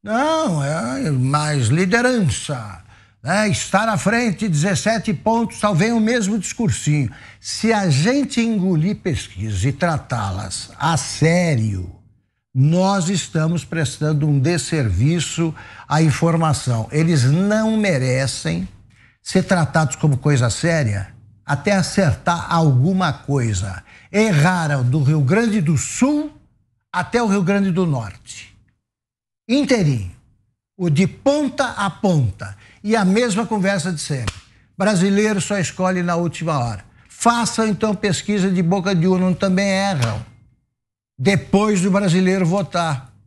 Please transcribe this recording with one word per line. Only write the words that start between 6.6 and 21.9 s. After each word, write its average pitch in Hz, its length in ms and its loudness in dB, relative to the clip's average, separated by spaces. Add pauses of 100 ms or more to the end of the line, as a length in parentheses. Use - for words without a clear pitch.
Se - 320 -2
a 202 160 2
gente 226 500 2
engolir 196 580 0
pesquisas 107 680 -6
e 139 80 2
tratá-las 104 1040 -6
a 160 200 0
sério, 123 920 0 (640)
nós 175 540 2
estamos 165 560 -2
prestando 151 640 -2
um 143 100 2
desserviço 156 1160 0 (340)
à 151 140 2
informação. 156 920 0
Eles 156 320 2
não 208 540 2
merecem 147 880 -2 (540)
ser 185 220 0
tratados 160 520 0
como 139 220 2
coisa 127 320 2
séria 131 640 -2 (320)
até 143 260 0
acertar 170 800 0